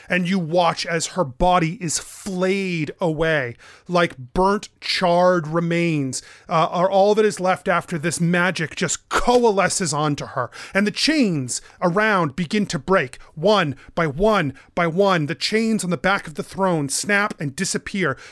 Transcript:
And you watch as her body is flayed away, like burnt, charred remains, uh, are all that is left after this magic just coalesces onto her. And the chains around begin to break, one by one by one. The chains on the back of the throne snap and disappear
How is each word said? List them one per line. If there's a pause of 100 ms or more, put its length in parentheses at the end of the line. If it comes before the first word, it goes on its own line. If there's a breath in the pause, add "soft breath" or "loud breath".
And
you
watch
as
her
body
is
flayed
away, (320 loud breath)
like
burnt, (100)
charred
remains, (260 loud breath)
uh,
are
all
that
is
left
after
this
magic
just
coalesces
onto
her. (240 loud breath)
And
the
chains (220 loud breath)
around
begin
to
break, (160 loud breath)
one (200 loud breath)
by
one (220 loud breath)
by
one.
The
chains
on
the
back
of
the
throne
snap
and
disappear (160 loud breath)